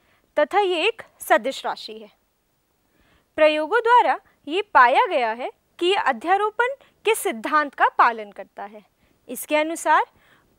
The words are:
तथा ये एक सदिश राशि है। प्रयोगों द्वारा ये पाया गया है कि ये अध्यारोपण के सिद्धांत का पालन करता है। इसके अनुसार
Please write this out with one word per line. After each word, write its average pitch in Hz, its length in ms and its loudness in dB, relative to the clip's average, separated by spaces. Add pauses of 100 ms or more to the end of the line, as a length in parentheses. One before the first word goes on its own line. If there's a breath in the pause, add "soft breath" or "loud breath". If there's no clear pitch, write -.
(380)
तथा 302 220 2
ये 359 280 0
एक - 140 -4 (180)
सदिश 262 460 -2
राशि 214 280 -10
है। 220 180 -20 (1200)
प्रयोगों 311 440 2
द्वारा 440 400 2 (280)
ये 339 140 -4
पाया 294 440 4
गया 262 260 -2
है 247 200 -8 (280)
कि 339 60 -2
ये 381 100 2
अध्यारोपण 392 720 -2 (380 soft breath)
के 440 100 2
सिद्धांत 294 580 -4
का - 160 2
पालन 226 420 -2
करता 196 320 -18
है। 208 220 -20 (440)
इसके 277 260 -6
अनुसार 320 500 0 (540 soft breath)